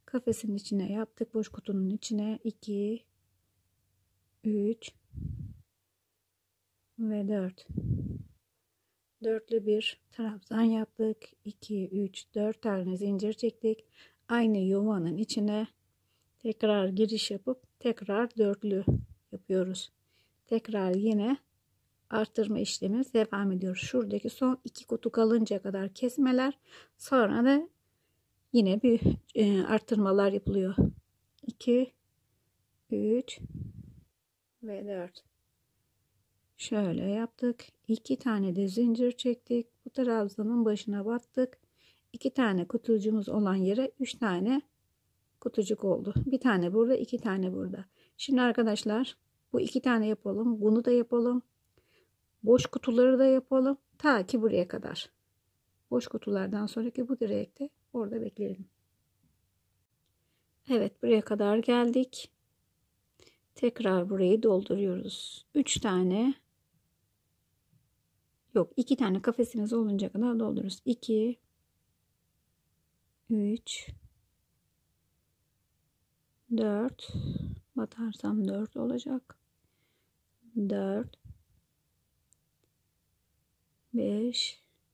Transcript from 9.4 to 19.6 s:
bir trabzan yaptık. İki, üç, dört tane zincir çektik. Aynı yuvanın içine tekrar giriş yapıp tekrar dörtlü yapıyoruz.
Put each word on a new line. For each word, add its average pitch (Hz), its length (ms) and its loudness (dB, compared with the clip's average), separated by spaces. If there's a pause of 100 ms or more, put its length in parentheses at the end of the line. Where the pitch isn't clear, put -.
bir 214 340 0 (100)
trabzan 214 520 -4
yaptık. 220 540 0 (280)
İki, 208 440 -6
üç, 190 460 -6
dört 214 280 -2
tane 185 340 -2
zincir 202 360 -2
çektik. 220 520 -2 (440)
Aynı 226 300 2
yuvanın 190 580 0
içine 208 520 -2 (720)
tekrar 214 500 0
giriş 208 420 0
yapıp 214 320 -6 (160)
tekrar 226 580 -2
dörtlü 202 480 0 (480)
yapıyoruz. 185 600 -4 (540)